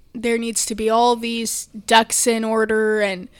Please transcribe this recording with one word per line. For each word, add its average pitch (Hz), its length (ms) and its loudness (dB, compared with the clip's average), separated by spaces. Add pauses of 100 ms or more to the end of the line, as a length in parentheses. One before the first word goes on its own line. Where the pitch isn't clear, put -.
(140)
there 233 240 -2
needs 233 280 -4
to 220 100 -6
be 220 140 -2
all 240 260 4
these 233 520 -6 (180)
ducks 226 420 4
in 226 160 2
order, 220 560 0
and 196 300 -4 (100)